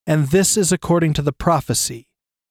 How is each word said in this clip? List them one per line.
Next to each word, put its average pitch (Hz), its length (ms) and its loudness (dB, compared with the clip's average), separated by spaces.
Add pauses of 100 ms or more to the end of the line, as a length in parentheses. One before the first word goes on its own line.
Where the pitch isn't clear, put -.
And 151 220 0
this 185 280 2
is 196 140 0
according 170 440 0
to - 80 -4
the 143 100 -2
prophecy, 123 760 -4 (420)